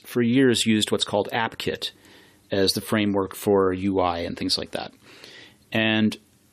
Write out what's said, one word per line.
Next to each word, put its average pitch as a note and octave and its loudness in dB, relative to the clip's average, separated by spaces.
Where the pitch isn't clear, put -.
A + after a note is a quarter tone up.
for B2 -2
years A#2+ 4
used G#2+ 2
what's G2+ 0
called G2+ -2
AppKit - -4
as G2 2
the G#2+ -4
framework G2+ 0
for G2 2
U F#2+ -2
I F2 0
and F2 -6
things F#2 -4
like - -10
that. - -8
And A2 2